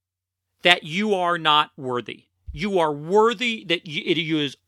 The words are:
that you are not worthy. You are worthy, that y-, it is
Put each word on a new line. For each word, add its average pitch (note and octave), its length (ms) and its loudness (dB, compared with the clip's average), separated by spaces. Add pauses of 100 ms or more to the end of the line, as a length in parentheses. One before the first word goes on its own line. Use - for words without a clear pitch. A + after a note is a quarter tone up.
(640)
that F3 220 4
you G3+ 300 -2
are F3 220 0
not D3+ 400 2
worthy. B2+ 520 -6 (220)
You F#3 280 -2
are D#3 140 2
worthy, G#3+ 720 0
that E3+ 220 -2
y-, D#3+ 200 -8
it E3 100 2
is D#3 400 -2 (120)